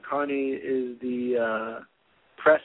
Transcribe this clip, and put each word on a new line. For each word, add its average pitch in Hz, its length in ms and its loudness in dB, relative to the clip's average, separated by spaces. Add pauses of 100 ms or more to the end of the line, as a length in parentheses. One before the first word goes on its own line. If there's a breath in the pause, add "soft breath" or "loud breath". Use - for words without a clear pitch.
Carney 139 440 0
is 127 500 -2
the, 117 800 -2
uh, - 40 -16 (540)
press 156 280 6